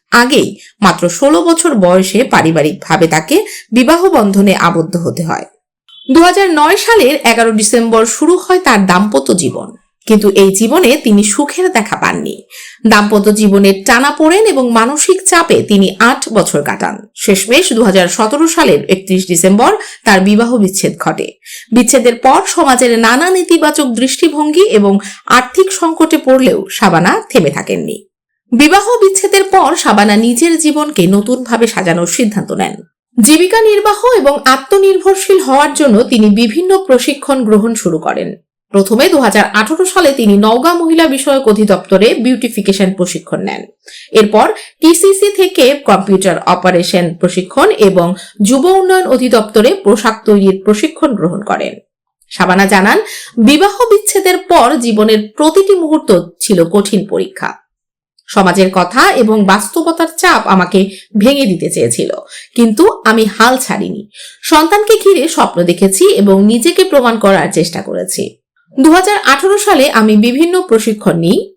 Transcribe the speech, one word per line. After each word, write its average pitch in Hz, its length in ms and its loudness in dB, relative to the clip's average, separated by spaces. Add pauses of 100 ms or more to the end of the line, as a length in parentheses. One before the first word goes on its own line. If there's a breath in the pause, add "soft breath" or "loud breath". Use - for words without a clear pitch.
(120)
আগেই 240 460 0 (240 loud breath)
মাত্র 175 280 0
ষোলো 302 320 0
বছর 330 340 0
বয়সে 190 480 2
পারিবারিকভাবে 160 840 -2
তাকে 262 380 -2 (260 loud breath)
বিবাহ 311 380 2
বন্ধনে 208 460 2
আবদ্ধ 170 420 -2
হতে 165 260 -6
হয়। - 220 -6 (680)
দুহাজার 359 420 4
নয় 311 240 2
সালের 359 380 2
এগারো 226 360 0
ডিসেম্বর 226 540 0
শুরু 330 320 0
হয় 359 220 -2
তার 226 260 0
দাম্পত্য 208 520 0
জীবন, - 340 -6 (340)
কিন্তু 208 240 2
এই 196 260 4
জীবনে 262 420 2
তিনি 208 260 2
সুখের 294 480 -2
দেখা 220 240 -4
পাননি। - 480 -6 (440 loud breath)
দাম্পত্য 208 480 2
জীবনের 196 380 4 (120)
টানাপোড়েন 311 600 2
এবং 262 260 0
মানসিক 277 560 0
চাপে 339 360 0
তিনি 196 360 0
আট 254 300 -2
বছর 170 340 -2
কাটান। 95 520 -8
শেষমেশ 233 580 0
দুহাজার 190 340 2
সতেরো 240 400 -2
সালের 240 420 0
একত্রিশ 185 380 -4
ডিসেম্বর 202 500 0 (280 loud breath)
তার 196 160 2
বিবাহ 226 360 2
বিচ্ছেদ 190 420 -2
ঘটে। - 320 -6 (400 loud breath)
বিচ্ছেদের 233 440 2
পর - 300 2
সমাজের 247 540 0
নানা 247 300 0
নেতিবাচক 320 560 0
দৃষ্টিভঙ্গি 294 840 0
এবং 202 300 2 (280 loud breath)
আর্থিক - 460 0
সংকটে 330 460 -2
পড়লেও 254 520 0
শাবানা 190 600 0
থেমে 165 200 2
থাকেননি। - 560 -8 (520)
বিবাহ 311 240 4
বিচ্ছেদের 403 600 0
পর 349 320 0
শাবানা 208 400 0
নিজের 240 440 0
জীবনকে 294 480 -2
নতুনভাবে 233 600 -2
সাজানোর 170 400 -2
সিদ্ধান্ত - 440 -4
নেন। - 240 -6 (460)
জীবিকা 359 400 2
নির্বাহ 427 560 0
এবং 285 280 0
আত্মনির্ভরশীল 381 920 2
হওয়ার 285 340 0
জন্য 247 300 2
তিনি 220 260 2
বিভিন্ন 339 560 0
প্রশিক্ষণ 262 580 -2
গ্রহণ 214 300 0
শুরু 165 260 -4
করেন। - 360 -6 (360)
প্রথমে 220 380 2
দুহাজার 226 340 2 (100)
আঠারো 311 320 -2
সালে 349 260 0
তিনি 214 260 2
নওগাঁ 240 360 2
মহিলা 330 340 0
বিষয়ক 269 400 -2
অধিদপ্তরে 208 640 2
বিউটিফিকেশন 220 800 -2
প্রশিক্ষণ 180 480 -6
নেন। - 240 -8 (460 loud breath)
এরপর 220 420 2 (280 loud breath)
টিসিসি 392 500 2
থেকে 359 420 2
কম্পিউটার 190 720 0
অপারেশন 175 680 0
প্রশিক্ষণ 185 560 -2
এবং 180 420 2 (280 loud breath)
যুব 262 240 2
উন্নয়ন 370 420 2
অধিদপ্তরে 240 680 0
পোশাক 220 500 -2
তৈরির 196 400 2
প্রশিক্ষণ 269 500 -2
গ্রহণ 175 260 -6
করেন। 78 320 -6 (560)
শাবানা 185 360 0
জানান, 202 360 2 (360 loud breath)
"বিবাহ 370 520 2
বিচ্ছেদের 381 480 0
পর 302 400 2
জীবনের 214 600 0
প্রতিটি 381 380 2
মুহূর্ত 311 460 0 (200)
ছিল 175 220 0
কঠিন 202 440 -2
পরীক্ষা। - 460 -8 (720)
সমাজের 190 460 0
কথা 262 380 0
এবং 214 340 2
বাস্তবতার 320 600 -2 (100)
চাপ 320 300 -2
আমাকে 190 420 0 (280 loud breath)
ভেঙে 269 280 2
দিতে 170 260 -4
চেয়েছিল, - 400 -2 (440 loud breath)
কিন্তু 233 500 2
আমি 220 200 2
হাল 233 320 0
ছাড়িনি। 185 520 -8 (340 loud breath)
সন্তানকে 415 520 2
ঘিরে 370 320 2
স্বপ্ন 196 360 -2
দেখেছি 190 500 2
এবং 196 320 2
নিজেকে 240 380 2
প্রমাণ 247 360 0
করার 196 320 0
চেষ্টা 170 300 -4
করেছি।" - 560 -8 (420)
দুহাজার 370 460 2
আঠারো 381 320 0
সালে 311 340 0
আমি 214 260 2
বিভিন্ন 302 440 0
প্রশিক্ষণ 220 560 -2
নিই, 185 400 -2